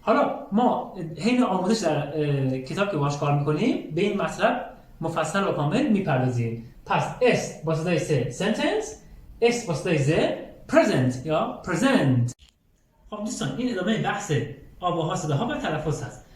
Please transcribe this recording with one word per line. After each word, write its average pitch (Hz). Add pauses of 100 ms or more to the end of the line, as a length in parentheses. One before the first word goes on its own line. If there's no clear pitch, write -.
حالا -
ما - (240)
حین 247
آموزش 185
در، 156
اه، 143
کتاب 190
که -
باهاش 143
کار 143
می‌کنیم 156
به 165
این 202
مطلب 214 (300)
مفصل 165
و 185
کامل 160
می‌پردازیم. 127 (120)
پس -
اس -
با 160
صدای 165
س، 139
سنتنس، 294 (400)
اس 233
با 170
صدای 160
ز، 135 (580)
present 180
یا 160
present. 160 (760)
خب 208
دوستان، -
این 247
ادامهٔ 180
بحث - (480)
آواها، 170
صداها 151
و 302
تلفظ 151
هست. - (120)